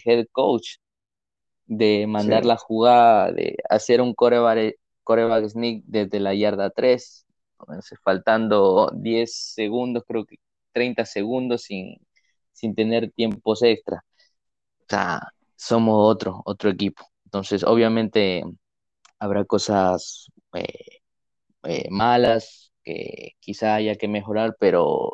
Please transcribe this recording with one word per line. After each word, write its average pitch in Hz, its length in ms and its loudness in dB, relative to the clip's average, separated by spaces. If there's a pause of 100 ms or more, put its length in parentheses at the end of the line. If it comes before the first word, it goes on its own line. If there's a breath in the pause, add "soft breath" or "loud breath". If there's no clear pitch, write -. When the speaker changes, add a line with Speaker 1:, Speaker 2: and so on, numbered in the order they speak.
Speaker 1:
head 117 260 2
coach, - 460 -2 (920)
de 107 400 0
mandar 107 360 0
Speaker 2:
Sí. 117 40 4
Speaker 1:
la 117 100 4
jugada, 113 760 4
de - 260 -4 (120)
hacer 120 320 4
un 123 140 0
quarterback, 117 600 2 (280)
quarterback 113 460 2
sneak 113 360 -6
desde 104 340 -2
la 98 160 -2
yarda 101 360 0
tres, - 540 0 (320)
o 85 240 -16
sea, - 220 -20
faltando 101 920 2
diez 113 400 -2 (200)
segundos, 117 520 -4
creo 113 180 -6
que - 120 -20 (360)
treinta 120 320 -2
segundos 120 580 -4
sin, 92 340 -12 (560)
sin 107 220 -8
tener 113 360 -2
tiempos 110 520 -2
extra. - 400 0 (760)
O - 80 -20
sea, 92 320 -4 (340)
somos 113 420 0
otro, 101 480 2
otro 101 260 -2
equipo. 95 340 -4 (200)
Entonces, 98 380 -4
obviamente, 110 800 2 (760)
habrá 101 260 -2
cosas, 95 840 -2 (240)
eh, - 460 -12 (600)
eh, - 280 -6
malas 117 800 0 (120)
que - 560 -14
quizá 107 360 -4
haya 107 200 -2
que 104 120 -8
mejorar, 107 520 -4
pero 85 540 2